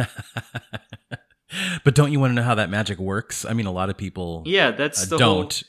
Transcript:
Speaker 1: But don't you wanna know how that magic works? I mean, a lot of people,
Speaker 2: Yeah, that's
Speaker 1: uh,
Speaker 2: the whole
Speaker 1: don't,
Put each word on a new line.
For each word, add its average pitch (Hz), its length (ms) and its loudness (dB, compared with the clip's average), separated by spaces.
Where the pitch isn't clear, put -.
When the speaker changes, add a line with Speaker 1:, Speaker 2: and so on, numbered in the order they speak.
Speaker 1:
But 139 100 6
don't 143 180 6
you 143 80 2
wanna 127 140 4
know 120 80 2
how 117 140 2
that 104 140 0
magic 98 280 -2
works? 95 460 -4
I - 80 -4
mean, 113 140 0
a 95 60 -4
lot 92 160 -2
of 98 80 -4
people, 87 500 -8
Speaker 2:
Yeah, 165 260 2
that's 127 320 -2
Speaker 1:
uh, 95 120 -2
Speaker 2:
the 131 80 6
whole 101 180 6
Speaker 1:
don't, - 260 -6